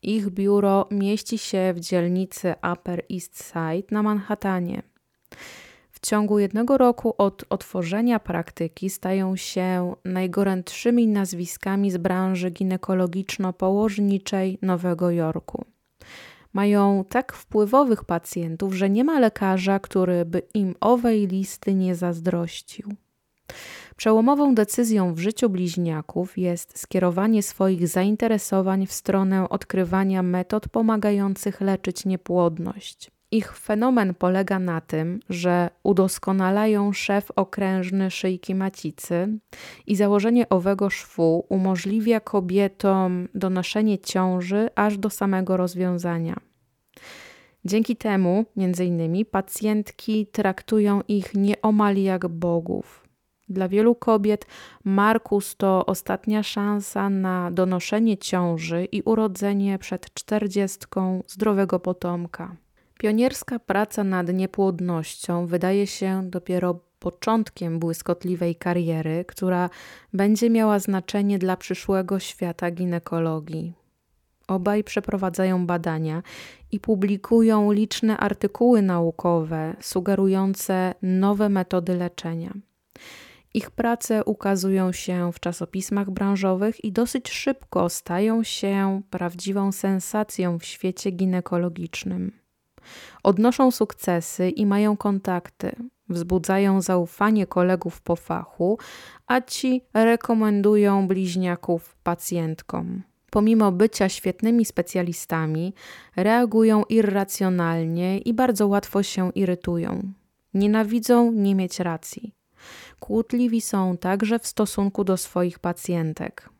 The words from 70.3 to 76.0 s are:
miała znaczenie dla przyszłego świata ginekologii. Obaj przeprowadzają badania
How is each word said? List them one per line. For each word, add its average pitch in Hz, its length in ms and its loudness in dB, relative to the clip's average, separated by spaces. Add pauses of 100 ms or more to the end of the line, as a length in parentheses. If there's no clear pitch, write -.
miała 220 300 4
znaczenie 202 600 -2
dla 185 180 0
przyszłego 190 640 -2
świata 175 520 -4
ginekologii. 165 1040 -4 (720)
Obaj 202 360 0
przeprowadzają 185 840 -2
badania 165 580 -2 (480)